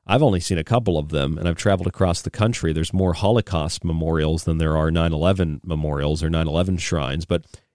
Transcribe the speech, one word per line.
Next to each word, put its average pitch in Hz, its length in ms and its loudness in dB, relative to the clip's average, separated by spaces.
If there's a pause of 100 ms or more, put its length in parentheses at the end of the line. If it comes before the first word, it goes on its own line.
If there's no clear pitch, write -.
I've 123 180 4
only 98 180 2
seen 90 160 -2
a 80 80 -2
couple 110 320 4
of 76 120 -4
them, 78 280 -2
and 80 100 -2
I've 85 80 0
traveled 95 320 0
across 90 340 0
the - 80 -6
country. 85 440 0
There's 80 180 -2
more 95 220 2
Holocaust 98 720 0
memorials 80 580 0
than 80 140 0
there 78 180 2
are 78 160 2
nine 82 220 2
eleven 82 500 0
memorials 76 580 -2
or 80 80 0
nine 82 180 0
eleven 87 300 0
shrines. 76 460 -4
But, 85 220 -2 (300)